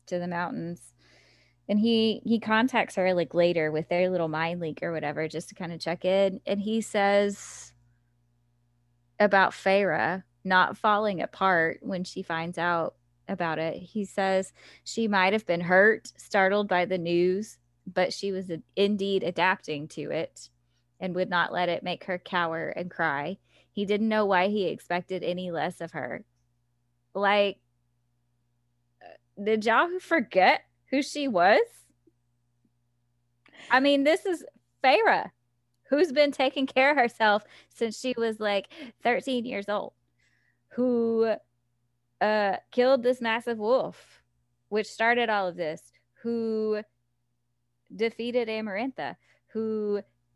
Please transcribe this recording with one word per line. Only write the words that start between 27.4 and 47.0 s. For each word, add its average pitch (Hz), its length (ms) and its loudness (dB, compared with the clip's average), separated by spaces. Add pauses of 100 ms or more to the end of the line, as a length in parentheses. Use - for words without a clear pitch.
did 214 240 -2
y'all 320 340 2
forget 254 600 2 (280)
who 277 140 0
she 285 240 -6
was? 208 340 6 (2000)
I 254 100 6
mean, 277 240 4
this 311 220 2
is 359 180 -4 (400)
Feyre, 262 460 4 (600)
who's 294 220 2
been 294 200 4
taking 269 340 0
care 269 240 2
of 302 80 2
herself 220 460 2 (260)
since 226 300 -6
she 254 180 -2
was, 226 220 -2
like, 202 300 -2 (340)
thirteen 240 420 0
years 202 240 -8
old, 202 240 -4 (760)
who, 233 680 0 (840)
uh, 208 360 2 (160)
killed 247 320 2
this 254 180 0
massive 233 380 -4
wolf, 214 640 -2 (460)
which 208 180 -2
started 233 420 0
all 202 180 0
of 175 80 -6
this, 170 360 -8 (320)
who 220 580 -2 (1120)